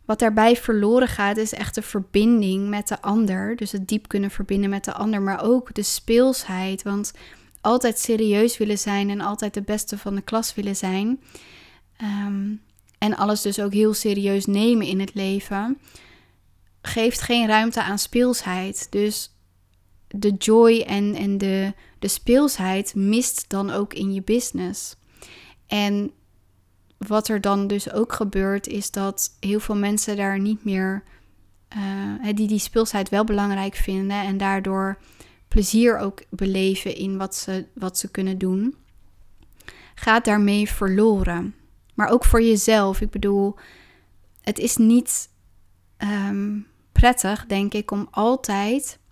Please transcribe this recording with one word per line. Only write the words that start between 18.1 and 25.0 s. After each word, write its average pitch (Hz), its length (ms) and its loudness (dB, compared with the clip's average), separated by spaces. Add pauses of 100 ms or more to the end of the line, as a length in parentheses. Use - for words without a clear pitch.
Dus 208 420 -2 (760)
de 208 240 0
joy 226 500 6
en, 202 340 -2
en 202 220 0
de, 196 360 0 (260)
de - 80 -4
speelsheid 196 880 2
mist 208 520 0
dan 196 240 -4
ook 202 220 -4
in 196 200 -4
je 196 80 -6
business. 202 760 -4 (720)